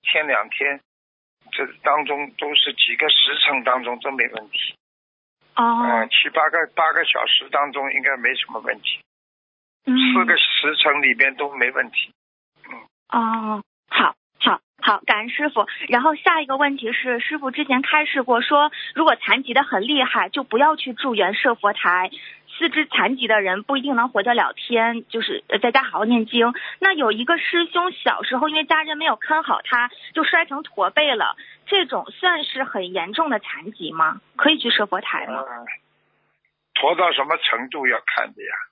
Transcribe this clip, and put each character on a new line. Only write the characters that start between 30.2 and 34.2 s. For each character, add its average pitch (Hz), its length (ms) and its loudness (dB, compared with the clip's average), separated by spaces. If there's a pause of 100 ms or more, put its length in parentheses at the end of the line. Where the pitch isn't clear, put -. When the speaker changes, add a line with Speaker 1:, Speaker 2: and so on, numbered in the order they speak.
Speaker 2:
摔 330 220 2
成 277 180 -10
驼 190 260 -2
背 294 260 2
了， 165 200 -2 (300)
这 381 200 2
种 247 260 -4
算 349 340 0
是 269 180 -6
很 185 300 -6
严 185 180 -4
重 320 180 -2
的 214 100 0
残 - 340 -12
疾 156 180 -10
吗？ 160 300 0 (160)